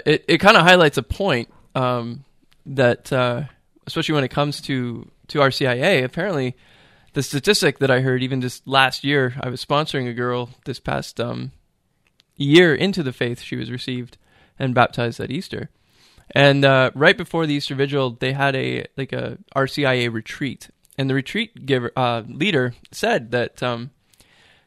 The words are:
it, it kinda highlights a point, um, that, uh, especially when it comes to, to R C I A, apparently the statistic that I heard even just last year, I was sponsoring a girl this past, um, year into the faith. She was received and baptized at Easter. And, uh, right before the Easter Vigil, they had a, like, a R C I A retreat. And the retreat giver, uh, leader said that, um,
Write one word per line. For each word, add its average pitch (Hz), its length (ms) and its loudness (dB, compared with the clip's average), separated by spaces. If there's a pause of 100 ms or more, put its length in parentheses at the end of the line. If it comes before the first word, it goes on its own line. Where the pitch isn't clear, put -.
it, 151 220 2
it 165 140 2
kinda 196 200 8
highlights 170 360 8
a 131 60 -4
point, 147 440 -2 (280)
um, 123 500 -4 (400)
that, 127 480 0
uh, 123 300 0 (440)
especially 165 280 -2
when 139 100 2
it 120 60 -6
comes 147 300 -2
to, 120 480 -6 (200)
to 147 120 0
R 135 100 6
C 135 140 -2
I 123 100 0
A, 143 280 2
apparently 139 540 -4 (560)
the 143 100 -2
statistic 147 560 0
that 135 100 2
I 127 120 4
heard 127 220 0
even 131 180 -4
just - 260 -8
last 135 380 0
year, 135 340 0
I - 80 -6
was 123 160 -8
sponsoring 143 460 -2
a 120 40 -8
girl 123 360 -4 (160)
this 135 160 -10
past, - 400 -8
um, 120 320 -8 (800)
year 151 380 6
into 185 300 -2
the 127 80 -4
faith. 123 300 -6
She - 160 -10
was 123 120 -8
received 123 480 -10 (400)
and 131 160 -2
baptized 120 460 0
at - 100 -8
Easter. 131 400 -10 (640)
And, 139 320 6
uh, 131 320 4
right 160 220 4
before 165 280 -4
the 147 80 -2
Easter 143 220 -6
Vigil, 135 360 -2
they 131 200 -4
had 139 240 -2
a, 127 300 -4 (100)
like, 135 160 -8
a 123 260 -8 (160)
R 135 140 0
C 143 180 -4
I 131 80 2
A 120 160 0
retreat. 117 600 -8 (280)
And 135 120 -2
the 131 60 0
retreat 170 500 -6
giver, 127 300 0
uh, 120 320 -2
leader 127 480 -2 (160)
said 165 400 -2
that, - 320 -4
um, 120 280 -6 (760)